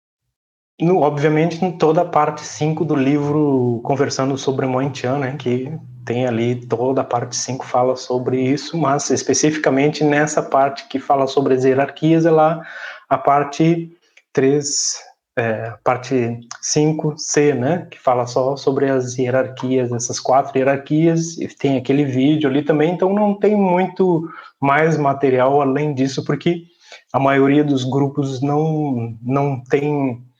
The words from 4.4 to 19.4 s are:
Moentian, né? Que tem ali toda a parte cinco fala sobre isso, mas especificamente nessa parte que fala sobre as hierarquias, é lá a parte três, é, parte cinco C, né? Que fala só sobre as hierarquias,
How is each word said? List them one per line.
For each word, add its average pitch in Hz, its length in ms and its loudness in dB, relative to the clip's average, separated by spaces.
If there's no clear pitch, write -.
Moentian, 127 500 -2
né? 135 200 -4
Que 127 340 -4
tem 123 240 -2
ali 120 280 0
toda 131 340 0
a - 20 -2
parte 123 320 -4
cinco 127 300 -8
fala 127 300 0
sobre 127 440 -2
isso, 139 380 -2
mas 143 320 0
especificamente 147 920 2
nessa 151 400 2
parte 139 440 0
que 135 120 -6
fala 139 260 0
sobre 135 300 2
as 127 80 0
hierarquias, 156 640 2
é - 20 4
lá 160 320 4
a 135 80 2
parte 160 760 2
três, 139 680 0
é, 113 380 -4
parte 120 560 -2
cinco 156 560 0
C, 147 380 2
né? 139 340 -2
Que - 100 -20
fala 123 280 0
só 135 280 0
sobre 139 320 0
as 127 300 -2
hierarquias, 127 760 -2